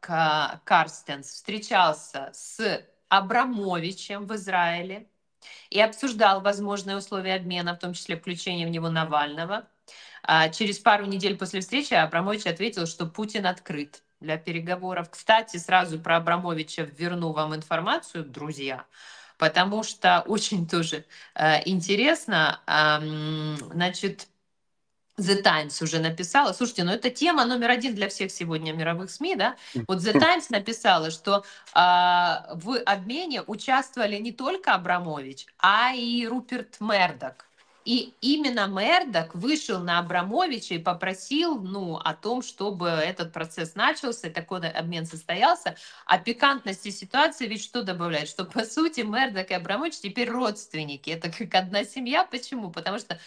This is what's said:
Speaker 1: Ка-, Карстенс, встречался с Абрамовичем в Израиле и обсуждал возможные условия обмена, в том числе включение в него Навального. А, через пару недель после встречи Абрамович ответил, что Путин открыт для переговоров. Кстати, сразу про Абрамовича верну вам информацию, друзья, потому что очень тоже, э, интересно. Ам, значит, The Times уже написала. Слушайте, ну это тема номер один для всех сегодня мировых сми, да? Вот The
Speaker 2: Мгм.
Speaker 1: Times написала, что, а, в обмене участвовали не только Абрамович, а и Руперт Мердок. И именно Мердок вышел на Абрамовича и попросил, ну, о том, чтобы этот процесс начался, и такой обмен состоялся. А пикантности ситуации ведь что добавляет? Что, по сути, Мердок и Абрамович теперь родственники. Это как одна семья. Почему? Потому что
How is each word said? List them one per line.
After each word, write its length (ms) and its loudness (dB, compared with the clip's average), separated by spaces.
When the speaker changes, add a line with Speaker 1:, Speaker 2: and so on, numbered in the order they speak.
Speaker 1:
Ка-, 640 0
Карстенс, 680 2
встречался 1000 0
с 500 -4
Абрамовичем 1200 0
в 80 -6
Израиле 720 -2
и 100 4
обсуждал 600 4
возможные 560 -2
условия 380 -4
обмена, 400 -4
в 40 -16
том 140 -6
числе 240 -8
включение 500 -6
в 40 -4
него 180 -2
Навального. 800 -2
А, 260 4
через 300 -2
пару 260 6
недель 320 -2
после 240 -4
встречи 340 -2
Абрамович 520 2
ответил, 400 -2
что 200 -6
Путин 400 -6
открыт 560 -6
для 160 -4
переговоров. 720 -6
Кстати, 460 2
сразу 420 2
про 180 4
Абрамовича 640 0
верну 360 -2
вам 220 -2
информацию, 720 -4
друзья, 600 -8
потому 440 4
что 440 4
очень 400 0
тоже, 380 -2
э, 300 4
интересно. 1040 2
Ам, 920 0
значит, 540 -2
The 240 2
Times 400 2
уже 160 0
написала. 540 2
Слушайте, 320 -2
ну 80 2
это 180 0
тема 340 2
номер 260 2
один 240 0
для 140 -2
всех 220 -6
сегодня 420 -4
мировых 380 -4
сми, 240 -4
да? 220 0
Вот 120 0
The 140 0
Speaker 2:
Мгм. 60 8
Speaker 1:
Times 320 4
написала, 600 2
что, 320 0
а, 800 6
в 240 -4
обмене 640 -2
участвовали 760 -2
не 160 -6
только 420 0
Абрамович, 720 -2
а 360 4
и 320 -2
Руперт 540 -6
Мердок. 640 0
И 360 -2
именно 460 2
Мердок 680 0
вышел 440 -2
на 200 2
Абрамовича 760 -2
и 40 -4
попросил, 800 -2
ну, 360 -6
о 180 -2
том, 280 -4
чтобы 460 -6
этот 440 -2
процесс 420 -8
начался, 540 -2
и 20 -16
такой 380 -6
обмен 360 -6
состоялся. 720 0
А 140 4
пикантности 720 0
ситуации 560 0
ведь 160 -6
что 200 -6
добавляет? 460 -2
Что, 160 -8
по 200 -4
сути, 360 -2
Мердок 500 -2
и 40 -2
Абрамович 440 -4
теперь 320 -4
родственники. 800 -6
Это 200 -6
как 240 -4
одна 300 0
семья. 400 -2
Почему? 460 -8
Потому 280 -6
что 280 -10